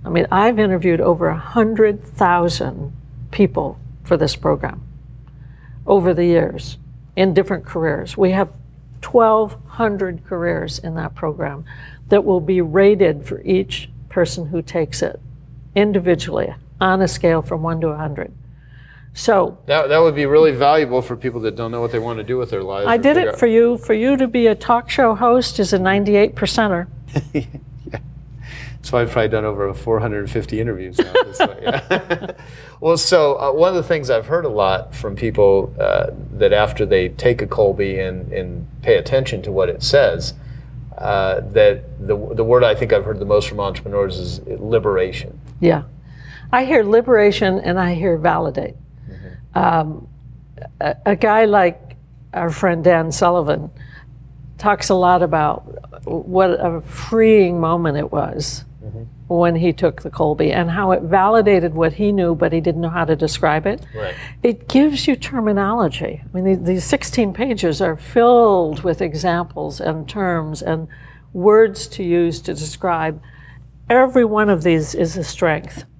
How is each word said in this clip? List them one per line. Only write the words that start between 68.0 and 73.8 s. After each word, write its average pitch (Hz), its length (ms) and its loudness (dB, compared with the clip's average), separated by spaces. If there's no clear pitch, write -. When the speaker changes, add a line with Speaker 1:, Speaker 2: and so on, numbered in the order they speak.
Speaker 1:
with 175 180 -2
examples 165 800 -4
and 156 260 -4
terms 165 540 -4
and 160 260 -4
words 208 540 2
to - 160 -10
use 170 380 0
to 175 120 -8
describe 156 680 -4